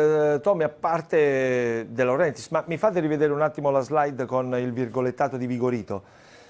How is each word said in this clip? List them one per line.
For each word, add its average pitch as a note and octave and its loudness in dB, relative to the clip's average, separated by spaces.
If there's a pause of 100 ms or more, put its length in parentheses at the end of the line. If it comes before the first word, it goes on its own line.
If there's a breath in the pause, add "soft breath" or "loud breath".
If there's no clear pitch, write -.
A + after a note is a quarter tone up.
(340)
eh, C#3+ -2
Tommy, F#3 0
a D3 -2
parte C3+ 0
De A#2 0
Laurentiis, C3+ 0
ma D#3+ -2
mi E3 -4
fate G3 2
rivedere D3+ 2
un C#3+ -2
attimo D3 0
la C#3 2
slide C3+ -2
con B2+ -2
il B2 -2
virgolettato B2+ -2
di B2+ -4
Vigorito. A#2+ -4 (480 soft breath)